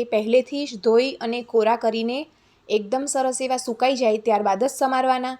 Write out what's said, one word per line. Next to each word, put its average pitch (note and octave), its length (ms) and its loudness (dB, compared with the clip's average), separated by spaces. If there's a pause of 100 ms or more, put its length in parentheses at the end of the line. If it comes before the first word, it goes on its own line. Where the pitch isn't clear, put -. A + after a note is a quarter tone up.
પહેલેથી A#3+ 600 0
જ A#3+ 140 -14
ધોઈ A#3+ 300 4 (100)
અને A#3 220 -4
કોરા A3+ 340 2
કરીને A3+ 420 -2 (500)
એકદમ G#3+ 380 -2
સરસ C4 340 -2
એવા C4 160 -2
સુકાઈ B3+ 400 0
જાય A3 300 0
ત્યારબાદ G#3 380 2
જ C4+ 60 0
સમારવાના. B3+ 680 0